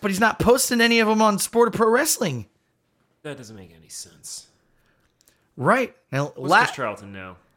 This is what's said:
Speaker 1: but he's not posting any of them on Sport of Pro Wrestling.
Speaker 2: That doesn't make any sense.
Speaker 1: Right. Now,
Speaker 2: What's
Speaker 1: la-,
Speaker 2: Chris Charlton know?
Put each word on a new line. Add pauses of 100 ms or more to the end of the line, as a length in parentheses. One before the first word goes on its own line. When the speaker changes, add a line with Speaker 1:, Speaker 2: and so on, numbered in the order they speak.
Speaker 1:
but
he's
not
posting
any
of
them
on
Sport
of
Pro
Wrestling. (760)
Speaker 2:
That
doesn't
make
any
sense. (1080)
Speaker 1:
Right. (180)
Now,
Speaker 2:
What's
Speaker 1:
la-,
Speaker 2:
Chris
Charlton
know? (200)